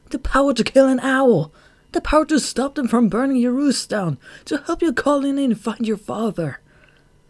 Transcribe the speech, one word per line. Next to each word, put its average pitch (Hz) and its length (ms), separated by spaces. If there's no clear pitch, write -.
The 269 100
power 277 340
to 233 100
kill 269 240
an 262 120
owl. 262 540
The 339 80
power 302 240
to 302 140
stop 269 360
them 277 120
from 226 220
burning 262 280
your 247 160
roost 277 360
down. 175 280
To 302 120
help 330 240
your 330 120
colony 277 520
and 220 140
find 220 280
your 214 100
father. 196 600